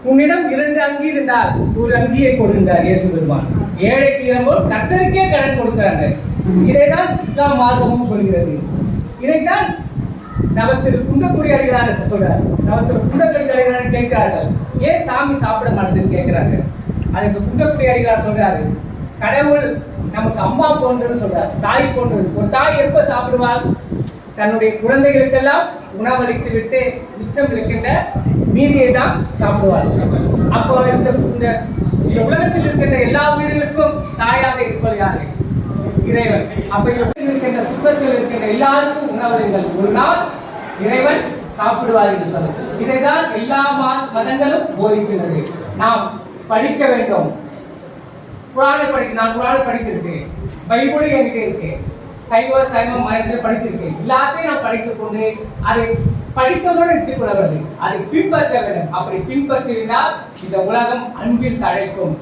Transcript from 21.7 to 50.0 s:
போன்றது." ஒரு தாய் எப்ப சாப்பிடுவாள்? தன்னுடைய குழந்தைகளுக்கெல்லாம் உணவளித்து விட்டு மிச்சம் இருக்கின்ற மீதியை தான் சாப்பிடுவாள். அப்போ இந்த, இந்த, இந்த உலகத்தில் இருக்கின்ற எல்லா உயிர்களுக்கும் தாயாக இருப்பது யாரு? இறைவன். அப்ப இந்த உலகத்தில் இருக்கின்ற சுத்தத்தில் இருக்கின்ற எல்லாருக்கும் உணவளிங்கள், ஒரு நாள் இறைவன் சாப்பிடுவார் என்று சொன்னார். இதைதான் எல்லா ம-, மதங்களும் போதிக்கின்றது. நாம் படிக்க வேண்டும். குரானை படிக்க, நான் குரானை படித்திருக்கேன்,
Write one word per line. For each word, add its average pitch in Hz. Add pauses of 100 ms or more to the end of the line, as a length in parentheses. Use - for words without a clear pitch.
போன்றது." 214
ஒரு 208
தாய் 294
எப்ப 285
சாப்பிடுவாள்? 247 (600)
தன்னுடைய 220
குழந்தைகளுக்கெல்லாம் 277 (340)
உணவளித்து 247
விட்டு 247 (160)
மிச்சம் 277
இருக்கின்ற 226 (460)
மீதியை 269
தான் - (140)
சாப்பிடுவாள். 202 (600)
அப்போ 254
இந்த, -
இந்த, 233 (440)
இந்த 226
உலகத்தில் 330
இருக்கின்ற 277
எல்லா 285
உயிர்களுக்கும் 294 (260)
தாயாக 254
இருப்பது 208
யாரு? 196 (840)
இறைவன். 226 (240)
அப்ப 208
இந்த 240
உலகத்தில் 277
இருக்கின்ற 254
சுத்தத்தில் 285
இருக்கின்ற 233
எல்லாருக்கும் 277
உணவளிங்கள், 202
ஒரு 202
நாள் 170 (680)
இறைவன் 262 (360)
சாப்பிடுவார் 220
என்று 165
சொன்னார். 160 (160)
இதைதான் 269
எல்லா 269 (120)
ம-, 262
மதங்களும் 262 (160)
போதிக்கின்றது. 196 (300)
நாம் 226 (360)
படிக்க 262
வேண்டும். 226 (1200)
குரானை 277
படிக்க, 247
நான் 226
குரானை 254
படித்திருக்கேன், 202 (440)